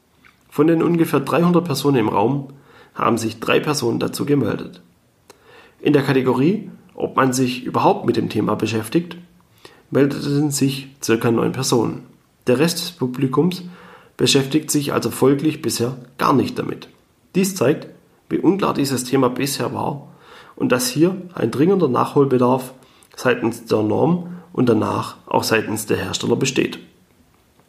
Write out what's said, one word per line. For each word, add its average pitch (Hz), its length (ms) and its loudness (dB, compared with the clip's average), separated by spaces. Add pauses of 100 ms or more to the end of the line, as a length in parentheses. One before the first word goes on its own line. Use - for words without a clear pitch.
(500)
Von 151 160 2
den 165 160 2
ungefähr 160 380 2
dreihundert 170 460 2
Personen 139 320 0
im 107 120 2
Raum 117 380 0 (480)
haben 113 240 0
sich 110 200 -6
drei 123 200 0
Personen 123 400 -2
dazu 120 260 -4
gemeldet. 131 560 -2 (960)
In - 140 2
der 143 80 6
Kategorie, 135 680 2 (240)
ob - 200 -4
man 131 160 2
sich 123 320 -2
überhaupt 120 440 0
mit 117 100 2
dem 90 120 -2
Thema 107 260 0
beschäftigt, 113 600 -2 (760)
meldeten 143 580 2
sich - 380 -2 (160)
circa 113 260 2
neun 117 220 0
Personen. - 500 -2 (460)
Der 123 100 4
Rest 170 220 0
des - 140 -10
Publikums 135 680 0 (560)
beschäftigt 139 540 0
sich 143 200 -2
also 120 200 -2
folglich 143 500 2
bisher 117 360 -4 (200)
gar - 160 2
nicht 113 240 0
damit. - 320 -8 (460)
Dies 190 200 0
zeigt, - 340 0 (400)
wie - 100 0
unklar 160 340 2
dieses 135 300 -2
Thema 135 260 2
bisher 131 460 -4
war - 320 -6 (480)
und 127 160 0
dass 123 160 0
hier 175 340 0 (140)
ein 117 160 -2
dringender 165 380 2
Nachholbedarf 127 840 2 (420)
seitens 117 500 -2
der 107 180 2
Norm 123 540 0 (160)
und 123 160 2
danach 104 480 0 (100)
auch - 160 0
seitens 110 420 -2
der 110 120 0
Hersteller 95 400 -2
besteht. - 420 -2 (880)